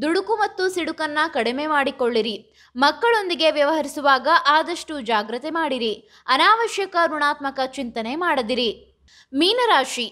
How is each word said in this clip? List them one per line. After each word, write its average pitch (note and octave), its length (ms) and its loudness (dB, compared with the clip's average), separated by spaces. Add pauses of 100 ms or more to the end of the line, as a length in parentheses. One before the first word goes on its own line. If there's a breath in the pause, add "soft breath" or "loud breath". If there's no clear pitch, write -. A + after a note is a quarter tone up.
ದುಡುಕು F#4+ 340 0
ಮತ್ತು G#4 320 -2
ಸಿಡುಕನ್ನ D#4+ 580 -4
ಕಡಿಮೆ B3+ 400 -2
ಮಾಡಿಕೊಳ್ಳಿರಿ. B3+ 680 0 (420 soft breath)
ಮಕ್ಕಳೊಂದಿಗೆ D#4+ 760 2
ವ್ಯವಹರಿಸುವಾಗ C#4+ 800 2 (180)
ಆದಷ್ಟು D#4 540 0
ಜಾಗ್ರತೆ A3+ 500 -2
ಮಾಡಿರಿ. C4 420 -2 (340 soft breath)
ಅನಾವಶ್ಯಕ F#4+ 680 2 (100)
ಋಣಾತ್ಮಕ D4 600 -2
ಚಿಂತನೆ A#3+ 500 -6
ಮಾಡದಿರಿ. B3+ 540 0 (640 soft breath)
ಮೀನರಾಶಿ, E4+ 800 2